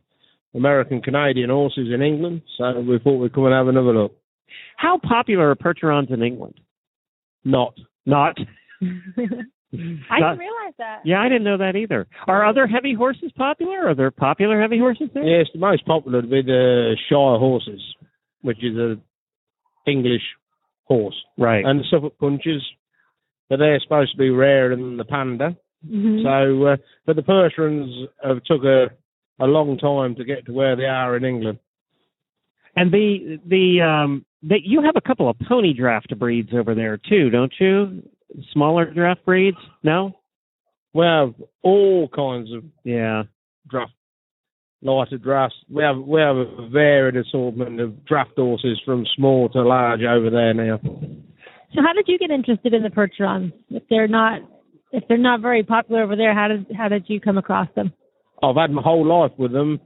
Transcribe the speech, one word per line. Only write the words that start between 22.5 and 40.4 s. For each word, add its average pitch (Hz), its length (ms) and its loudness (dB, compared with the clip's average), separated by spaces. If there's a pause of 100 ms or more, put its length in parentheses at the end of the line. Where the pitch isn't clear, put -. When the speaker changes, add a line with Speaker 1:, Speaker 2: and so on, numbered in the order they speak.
Speaker 1:
but 135 80 0
they're 147 240 4
supposed 143 320 0
to - 40 -20
be 131 140 2
rarer 127 440 4
than 123 220 -8
the 113 80 -8
Panda. 135 500 -4 (320)
Speaker 3:
Mm-hmm. 214 360 -2
Speaker 1:
So, 135 420 2
uh, 139 120 2 (280)
but 160 100 0
the 156 60 -2
Percherons 151 840 0 (180)
have 131 220 -2
took 143 180 0
a, 131 240 4 (520)
a 131 60 -2
long 143 320 2
time 135 380 -2
to 127 100 -12
get 131 220 -10
to 120 60 -12
where 131 220 0
they 131 100 -2
are 131 300 -4
in 123 100 -4
England. 113 340 -4 (1160)
Speaker 2:
And 180 160 2
the, 202 540 0
the, 180 360 4
um, 147 440 0 (160)
the, 156 220 0
you 247 180 2
have 311 140 2
a - 120 -2
couple 165 220 0
of - 80 -2 (100)
pony 220 260 2
draft 120 440 -2
breeds 120 400 -2
over 113 160 -2
there 110 240 -4
too, 175 320 2
don't 123 300 0
you? 190 420 0 (520)
Smaller 156 400 2
draft 175 320 0
breeds? 185 320 2 (260)
No? 185 300 0 (800)